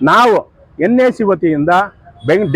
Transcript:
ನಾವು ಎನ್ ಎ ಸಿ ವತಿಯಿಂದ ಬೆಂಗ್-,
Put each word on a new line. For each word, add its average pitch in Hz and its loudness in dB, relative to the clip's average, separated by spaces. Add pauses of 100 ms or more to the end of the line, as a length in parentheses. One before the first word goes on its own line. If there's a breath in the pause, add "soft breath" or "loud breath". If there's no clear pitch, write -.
(100)
ನಾವು 214 4 (500)
ಎನ್ 240 0
ಎ - 2 (100)
ಸಿ 226 -4
ವತಿಯಿಂದ 160 -2 (560)
ಬೆಂಗ್-, 180 0